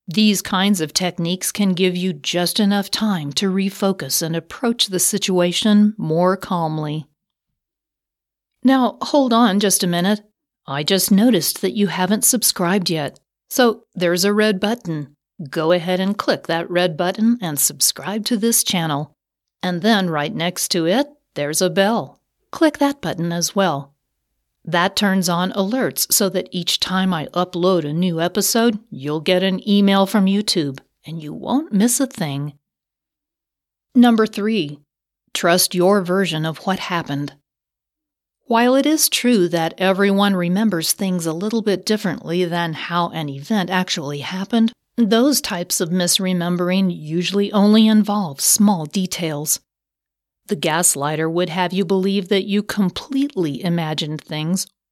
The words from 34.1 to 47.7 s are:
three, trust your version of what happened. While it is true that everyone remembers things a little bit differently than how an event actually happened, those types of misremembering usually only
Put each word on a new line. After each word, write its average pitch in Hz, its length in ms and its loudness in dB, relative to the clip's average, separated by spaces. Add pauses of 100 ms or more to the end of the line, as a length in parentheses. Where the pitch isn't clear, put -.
three, 208 520 -4 (560)
trust 175 400 0
your 185 260 4
version 170 460 0
of 160 120 -6
what 185 200 -4
happened. 147 560 -6 (1120)
While 240 280 4
it 277 100 4
is 302 240 2
true 220 400 2
that 165 300 -2
everyone 196 580 2
remembers 180 560 0
things 185 320 -2
a 160 80 -2
little 214 300 -2
bit 190 240 -2
differently 180 580 -2
than 170 300 -4
how 175 340 -4
an 160 220 -8
event 170 400 -4
actually 151 480 -4
happened, 196 540 0 (240)
those 233 440 4
types 175 400 -6
of 175 80 -2
misremembering 180 1080 0
usually 175 560 -2
only 214 380 6